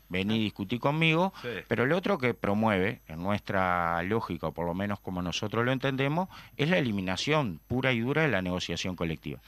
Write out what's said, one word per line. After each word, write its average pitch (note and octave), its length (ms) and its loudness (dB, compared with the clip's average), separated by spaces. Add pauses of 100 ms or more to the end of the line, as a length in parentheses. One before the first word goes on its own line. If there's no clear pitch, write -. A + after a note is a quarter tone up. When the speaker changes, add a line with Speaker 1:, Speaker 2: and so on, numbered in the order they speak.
Speaker 1:
vení G2 280 0
y A2 80 2
discutí G#2 340 -4
conmigo, D#3+ 600 2
Speaker 2:
Sí. B2 80 -8 (200)
Speaker 1:
pero A#2 180 2
lo D#3+ 100 2
otro F#3+ 220 0
que B2 160 2
promueve, G#2 720 2
en D#2+ 140 -8
nuestra F2+ 800 0
lógica, F#2+ 460 -2
o D2+ 40 -4
por E2+ 140 -4
lo E2+ 80 -2
menos G2+ 260 -4
como F2+ 220 -6
nosotros G#2 420 -2
lo B2+ 80 2
entendemos, C#3 560 0 (280)
es D3 120 2
la F#3 100 4
eliminación G#2 880 0
pura B2+ 260 0
y A#2 80 2
dura D3 220 2
de D#3 60 2
la F#2+ 140 2
negociación F2+ 540 -2
colectiva. D#2 520 -4